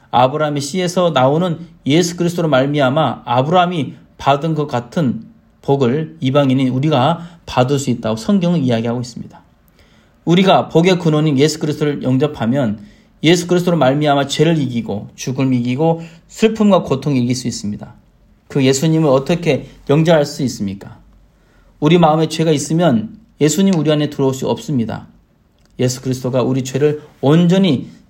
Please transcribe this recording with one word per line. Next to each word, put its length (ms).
아브라함의 500
씨에서 500
나오는 560
예수 320
그리스도로 320
말미암아 760
아브라함이 680
받은 360
것 140
같은 560
복을 580
이방인인 500
우리가 760
받을 340
수 100
있다고 280
성경은 460
이야기하고 380
있습니다. 400
우리가 440
복의 300
근원인 380
예수 220
그리스도를 440
영접하면 760
예수 240
그리스도로 300
말미암아 500
죄를 300
이기고 580
죽음을 380
이기고 480
슬픔과 560
고통을 340
이길 180
수 120
있습니다. 460
그 140
예수님을 460
어떻게 580
영접할 360
수 180
있습니까? 560
우리 180
마음에 300
죄가 240
있으면 680
예수님 340
우리 160
안에 180
들어올 240
수 160
없습니다. 580
예수 220
그리스도가 420
우리 200
죄를 380
온전히 680